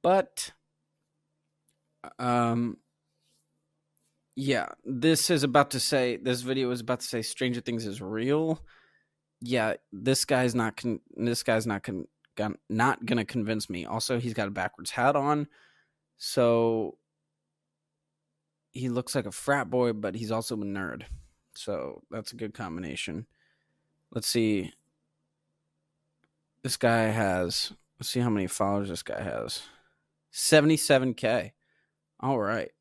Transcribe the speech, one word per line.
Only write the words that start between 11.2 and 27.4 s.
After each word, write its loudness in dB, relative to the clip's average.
guy's 2
not -2
con-, -6
gon-, -4
not 0
gonna 0
convince -4
me. -6
Also, -2
he's -4
got -2
a -6
backwards -6
hat 2
on, 0
so 2
he -6
looks -2
like 0
a -8
frat 0
boy, 2
but -4
he's -6
also -2
a -4
nerd. -6
So -8
that's -10
a -18
good -8
combination. -8
Let's -4
see. 2
This -2
guy 4
has, 0